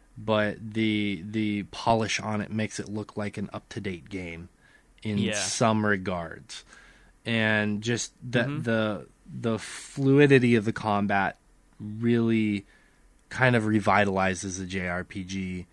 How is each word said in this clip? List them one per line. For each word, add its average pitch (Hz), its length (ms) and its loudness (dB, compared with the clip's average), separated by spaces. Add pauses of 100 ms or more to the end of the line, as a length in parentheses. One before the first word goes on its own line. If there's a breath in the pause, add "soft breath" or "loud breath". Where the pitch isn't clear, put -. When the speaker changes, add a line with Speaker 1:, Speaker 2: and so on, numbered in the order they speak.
(180)
Speaker 1:
but 107 400 0 (160)
the, 104 500 0
the 107 460 -2
polish 113 500 0
on 107 220 -4
it - 100 -8
makes 110 280 -4
it 98 100 -10
look 104 260 -10
like 104 220 -8
an 101 160 -6
up-to-date 98 560 -10
game 85 400 -10 (540 soft breath)
in 104 160 -2
Speaker 2:
Yeah. 104 160 0
Speaker 1:
some 107 500 2
regards. 92 800 -4 (640 loud breath)
And 107 560 0
just 117 280 -2 (160)
the, 123 120 0
Speaker 2:
Mm-hmm. 135 240 -2
Speaker 1:
the, 110 440 -2 (320)
the 113 200 -2
fluidity 135 960 6
of 104 100 4
the 110 80 0
combat 101 640 0 (420)
really 110 840 0 (640 soft breath)
kind 127 260 4
of 107 100 2
revitalizes 98 920 2
the 95 80 -8
J 90 220 -4
R 90 160 -4
P 95 200 -10
G 92 500 -8